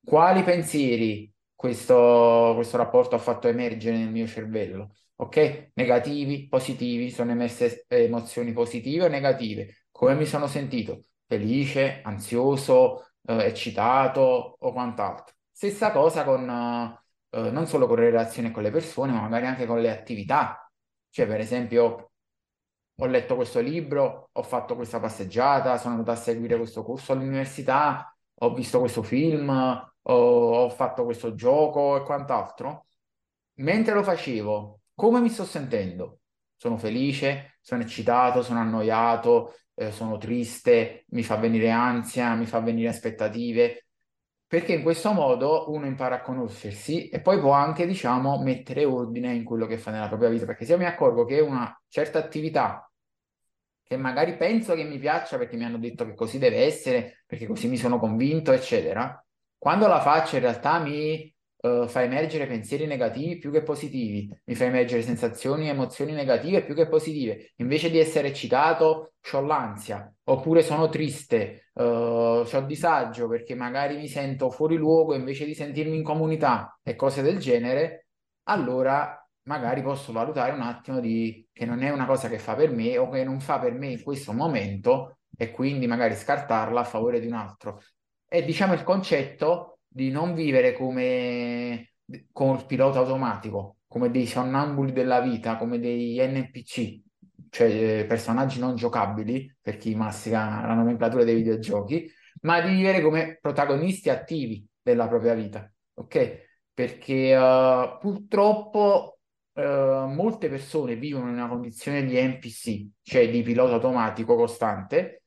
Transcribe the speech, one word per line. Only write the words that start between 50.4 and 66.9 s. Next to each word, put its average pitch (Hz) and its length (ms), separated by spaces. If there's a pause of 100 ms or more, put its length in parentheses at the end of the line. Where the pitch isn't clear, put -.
Perché 113 220
se 151 60
io 175 60
mi 180 60
accorgo 123 400
che 135 160
una 135 340 (140)
certa 156 300
attività 151 680 (960)
che 127 140
magari 135 400
penso 208 380
che 156 100
mi 147 140
piaccia 147 400
perché 120 180
mi 117 80
hanno 117 140
detto 117 260
che 107 100
così 131 240
deve 127 260
essere, 127 640
perché 113 200
così 110 200
mi 123 120
sono 120 200
convinto, 131 540
eccetera, 127 680 (340)
quando 196 300
la 170 140
faccio 151 360
in 123 60
realtà 143 380
mi, 151 540 (300)
eh, 120 220
fa 127 160
emergere 147 440
pensieri 127 400
negativi 139 520
più 143 120
che 151 120
positivi, 131 680 (160)
mi 120 100
fa 120 100
emergere 123 380
sensazioni 123 640
e 147 40
emozioni 143 420
negative 143 520
più 147 100
che 156 140
positive. 156 680